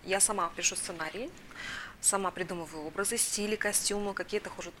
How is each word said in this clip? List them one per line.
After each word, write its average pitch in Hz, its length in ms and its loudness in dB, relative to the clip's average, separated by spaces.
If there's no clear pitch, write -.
«Я 190 160 4
сама 190 360 4
пишу - 200 2
сценарии, 180 540 -4
сама 196 300 4
придумываю 170 560 -4
образы, 196 320 0
стили, 208 380 2
костюмы, 202 580 2
какие-то 202 360 -2
хуже-, 175 300 -10